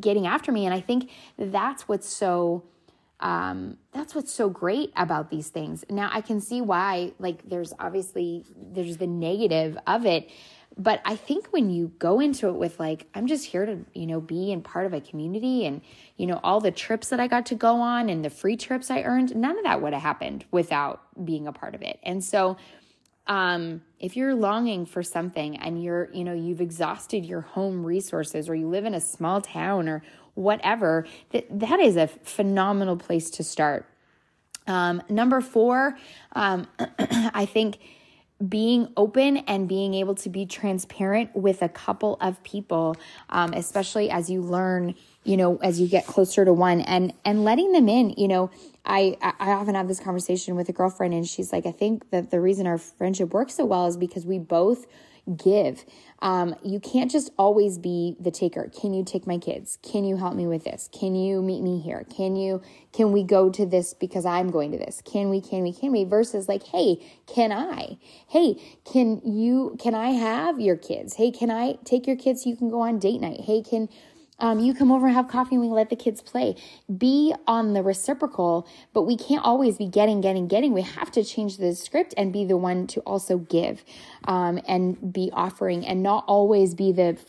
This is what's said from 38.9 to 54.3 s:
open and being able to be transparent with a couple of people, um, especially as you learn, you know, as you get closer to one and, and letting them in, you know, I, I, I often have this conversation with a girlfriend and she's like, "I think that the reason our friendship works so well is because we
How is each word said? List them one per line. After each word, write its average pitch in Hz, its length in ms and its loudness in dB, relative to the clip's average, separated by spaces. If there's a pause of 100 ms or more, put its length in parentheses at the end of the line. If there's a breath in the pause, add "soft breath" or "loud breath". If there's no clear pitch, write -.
open 262 400 4
and 196 320 -2
being 190 240 0
able 190 220 0
to 196 160 -8
be 190 160 -6
transparent 196 880 -2
with 190 240 2
a 170 80 0
couple 202 540 -4
of 185 200 -2
people, 165 540 -2 (320 loud breath)
um, 175 240 0
especially 196 560 -2
as 175 220 -4
you 185 100 -2
learn, 180 540 0 (300 soft breath)
you 196 120 2
know, 180 220 4
as 175 200 0
you 180 80 4
get 180 200 2
closer 190 400 4
to 185 80 8
one 175 260 4
and, 180 320 0 (100)
and 208 220 2
letting 311 280 4
them 294 140 8
in, 226 300 4
you 196 120 2
know, 185 220 2 (320 loud breath)
I, 196 380 2
I, - 180 -2
I 196 120 0
often 202 240 2
have 190 140 0
this 185 120 -2
conversation 180 560 -2
with 175 140 -2
a - 20 -2
girlfriend 185 400 0
and 170 160 -2
she's - 240 -8
like, 175 140 -2
"I 170 40 -4
think 214 420 -2
that 175 180 -2
the 175 100 2
reason 190 260 2
our 170 120 0
friendship 185 560 -4
works 240 220 0
so 277 100 0
well 180 220 2
is 175 100 -2
because 180 260 -4
we 185 140 -4